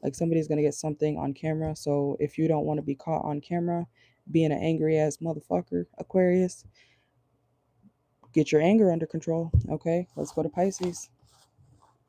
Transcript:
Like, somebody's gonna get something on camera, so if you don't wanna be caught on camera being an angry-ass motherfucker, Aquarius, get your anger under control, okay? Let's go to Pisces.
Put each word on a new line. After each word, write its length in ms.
Like, 120
somebody's 320
gonna 140
get 140
something 420
on 160
camera, 420
so 440
if 180
you 100
don't 180
wanna 160
be 140
caught 300
on 160
camera 460
being 200
an 100
angry-ass 560
motherfucker, 680
Aquarius, 680
get 180
your 100
anger 300
under 140
control, 460
okay? 460
Let's 160
go 120
to 60
Pisces. 600